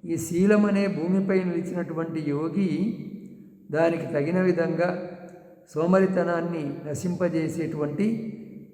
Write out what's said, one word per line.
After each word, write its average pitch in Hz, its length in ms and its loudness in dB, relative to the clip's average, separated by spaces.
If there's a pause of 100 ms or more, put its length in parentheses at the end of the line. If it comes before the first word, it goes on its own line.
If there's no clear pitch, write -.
ఈ 165 120 -2
శీలం 202 480 4
అనే 196 220 2
భూమిపై 190 560 2
నిలిచినటువంటి 165 840 -4
యోగి 160 440 0 (1000)
దానికి 165 340 2
తగిన 160 360 0
విధంగా 170 760 0 (580)
సోమరితనాన్ని 170 1040 2 (120)
నశింపజేసేటువంటి 160 1400 -2 (400)